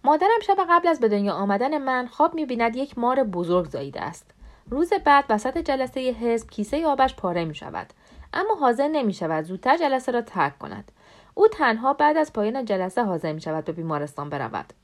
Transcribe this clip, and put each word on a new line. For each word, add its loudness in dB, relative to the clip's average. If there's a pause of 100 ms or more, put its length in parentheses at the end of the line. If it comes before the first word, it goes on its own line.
مادرم 4
شب 2 (120)
قبل 4
از 2
به 4
دنیا 0
آمدن 0
من -2
خواب 0
می‌بیند -2
یک -6
مار 2
بزرگ 0
زاییده -8
است. -10 (400)
روز 0
بعد 6
وسط 0
جلسهٔ -4
حزب -2
کیسهٔ -4
آبش 2
پاره -2
می‌شود، -10 (480)
اما 0
حاضر 2
نمی‌شود -2
زودتر 0
جلسه 0
را 0
ترک -4
کند. -14 (420)
او 6
تنها 2
بعد 4
از 0
پایان -2
جلسه -2
حاضر -2
می‌شود -6
به -6
بیمارستان -6
برود. -8 (120)